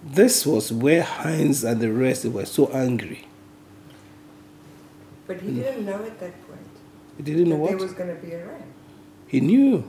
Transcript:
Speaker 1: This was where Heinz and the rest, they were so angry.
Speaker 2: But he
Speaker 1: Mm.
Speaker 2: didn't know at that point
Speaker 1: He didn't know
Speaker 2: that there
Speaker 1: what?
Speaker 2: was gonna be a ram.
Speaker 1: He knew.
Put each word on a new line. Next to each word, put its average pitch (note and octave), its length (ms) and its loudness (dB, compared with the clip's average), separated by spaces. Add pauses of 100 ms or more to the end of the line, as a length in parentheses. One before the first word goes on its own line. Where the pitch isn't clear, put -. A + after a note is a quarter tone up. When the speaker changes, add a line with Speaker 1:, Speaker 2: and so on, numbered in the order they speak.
Speaker 1:
This F#3+ 400 4
was A2+ 260 0
where C#3 320 4
Heinz D3 600 0
and A2+ 180 0
the A2+ 100 0
rest, B2+ 320 0
they A#2+ 60 -2
were G#2 160 -6
so - 220 2
angry. B2+ 580 -2 (2000)
Speaker 2:
But F3 140 -10
he G3 80 -8
Speaker 1:
Mm. B3+ 60 -4
Speaker 2:
didn't B3 300 -6
know G3 100 -6 (100)
at G#3+ 140 -14
that - 280 -14
point - 120 -20 (580)
Speaker 1:
He D3 60 -12
didn't E3 260 2
know D3+ 80 0
Speaker 2:
that D3+ 100 -2
there F#3+ 100 -2
Speaker 1:
what? F#3+ 100 -6
Speaker 2:
was F3+ 60 -10
gonna F3+ 220 -8
be E3+ 160 -14
a E3+ 140 -12
ram. - 180 -16 (640)
Speaker 1:
He C3+ 140 0
knew. A3+ 480 4